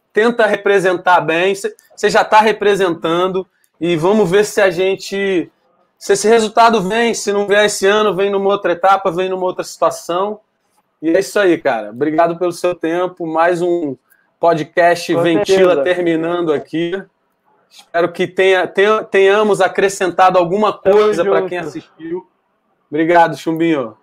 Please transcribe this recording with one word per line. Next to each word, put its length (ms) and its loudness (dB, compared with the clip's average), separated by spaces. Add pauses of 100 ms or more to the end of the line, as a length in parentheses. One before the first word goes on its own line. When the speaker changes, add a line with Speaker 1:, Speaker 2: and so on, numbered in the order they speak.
(120)
Speaker 1:
Tenta 320 2
representar 800 2
bem. 320 0
Cê, 200 -8 (220)
cê 140 -2
já 140 4
tá 160 4
representando. 1040 0 (340)
E 160 -2
vamos 340 2
ver 140 4
se 160 -4
a 100 4
gente, 800 -4 (460)
se 160 -2
esse 160 0
resultado 540 4
vem. 320 -2
Se 180 -6
não 140 -2
vier 180 2
esse 220 -2
ano, 280 2
vem 160 -2
numa 200 0
outra 220 0
etapa, 380 0
vem 200 -4
numa 160 -4
outra 180 -6
situação. 760 -4 (600)
E 100 -6
é 100 2
isso 180 -4
aí, 180 2
cara. 340 -4
Obrigado 480 -2
pelo 140 -2
seu 220 -4
tempo. 520 -4
Mais 360 0
um 340 -2 (420)
podcast 760 0
Speaker 2:
Com 80 0
Speaker 1:
Ventila 540 2
Speaker 2:
certeza. 60 0 (120)
Speaker 1:
terminando 580 -2
aqui. 500 -6 (680)
Espero 420 -4
que 140 -4
tenha, 400 2
tenha, 360 0
tenhamos 600 2
acrescentado 760 0
alguma 340 0
Speaker 2:
Tamo 240 2
Speaker 1:
coisa 280 2
pra 140 0
Speaker 2:
junto. 100 -4
Speaker 1:
quem 100 -8
assistiu. 680 -12 (640)
Obrigado, 480 2
Chumbinho. 640 -2